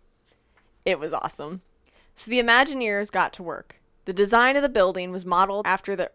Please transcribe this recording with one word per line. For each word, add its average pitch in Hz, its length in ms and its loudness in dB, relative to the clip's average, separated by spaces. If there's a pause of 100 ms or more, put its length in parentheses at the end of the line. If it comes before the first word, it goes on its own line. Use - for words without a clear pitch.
(840)
It 180 160 -2
was 151 140 -6
awesome. 156 480 -8 (540)
So - 160 -10
the 247 80 2
Imagineers 233 720 2
got 180 220 0
to 185 100 -16
work. - 320 -12 (300)
The 190 80 -8
design 233 420 4
of 285 80 2
the 285 60 0
building 185 420 0
was 180 160 -10
modeled 196 400 0
after 190 280 -2
the 180 200 -4